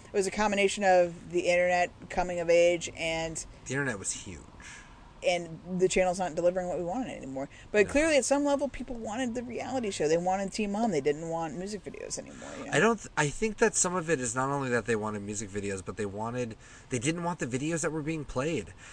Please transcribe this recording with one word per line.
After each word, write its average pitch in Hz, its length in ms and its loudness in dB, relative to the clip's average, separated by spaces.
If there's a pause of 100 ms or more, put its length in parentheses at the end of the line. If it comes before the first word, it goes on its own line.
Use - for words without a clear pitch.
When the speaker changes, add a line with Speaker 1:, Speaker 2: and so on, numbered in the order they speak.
(140)
Speaker 1:
was 190 140 2
a 190 40 -2
combination 202 520 2
of 180 480 4
the 175 100 2
internet 180 480 4 (200)
coming 180 300 -2
of 170 100 0
age 170 480 6
and 165 460 -4 (220)
Speaker 2:
The 127 80 -6
internet 135 240 -2
was 95 140 -6
huge. - 280 -10 (840)
Speaker 1:
and 170 340 0 (200)
the 185 80 6
channel's 185 320 2
not 170 160 -4
delivering 180 320 2
what 160 100 -2
we 175 60 -4
wanted 202 320 -4
anymore. 135 320 -8 (240)
But 208 160 6
Speaker 2:
No. - 40 -6
Speaker 1:
clearly 302 260 4
at 240 80 4
some 285 180 2
level 285 240 2
people 254 300 -10
wanted 220 380 -4
the 247 60 -4
reality 233 480 -4
show. 170 180 0
They 160 100 6
wanted 190 340 0
Teen 208 220 -2
Mom. 214 180 2
They 156 100 2
didn't 151 280 0
want 165 280 -4
music 196 260 -8
videos - 360 -10
anymore, - 300 -14 (100)
you 113 60 -10
know? 110 80 -10
Speaker 2:
I 139 60 2
don't 220 180 4
th-, - 200 -14
I 151 120 4
think 220 280 -2
that 220 180 4
some 180 200 2
of 165 140 -2
it 151 100 2
is 120 160 -4
not 131 140 0
only 139 200 0
that 117 160 2
they 117 120 2
wanted 107 260 -2
music 104 260 -6
videos, 98 340 -4
but 98 140 -8
they 107 80 -2
wanted, 113 500 -4 (340)
they 127 100 -2
didn't 165 240 -2
want 170 160 -2
the 156 80 -4
videos 147 340 -2
that 160 100 0
were 156 120 -4
being 151 220 -4
played. 135 480 -4 (200)